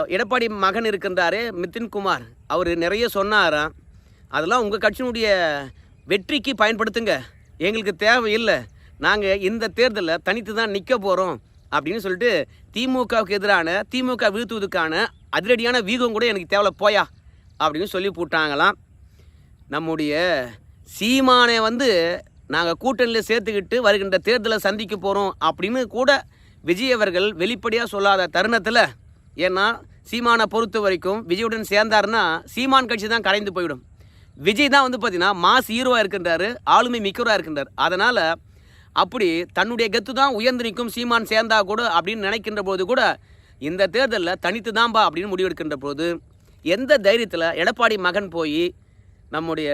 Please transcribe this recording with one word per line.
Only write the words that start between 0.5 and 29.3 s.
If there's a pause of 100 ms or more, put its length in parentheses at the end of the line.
மகன்
இருக்கின்றாரே (100)
மிதின்குமார், (200)
அவரு
நிறைய
சொன்னாராம். (560)
அதெல்லாம்
உங்க
கட்சியினுடைய (760)
வெற்றிக்கு
பயன்படுத்துங்க, (460)
எங்களுக்கு
தேவையில்லை, (400)
நாங்க (100)
இந்த
தேர்தல்ல
தனித்து
தான்
நிக்க
போறோம் (360)
அப்படின்னு
சொல்லிட்டு (400)
திமுகவுக்கு
எதிரான, (200)
திமுக
வீழ்த்துவதற்கான (360)
அதிரடியான
வியூகம்
கூட
எனக்கு
தேவையில்ல
போயா (540)
அப்படின்னு
சொல்லி
போட்டாங்களாம். (920)
நம்முடைய (760)
சீமானை
வந்து (580)
நாங்க
கூட்டணியில
சேர்த்துக்கிட்டு
வருகின்ற
தேர்தலை
சந்திக்க
போறோம்
அப்படின்னு
கூட (540)
விஜய்
அவர்கள்
வெளிப்படையா
சொல்லாத
தருணத்துல, (580)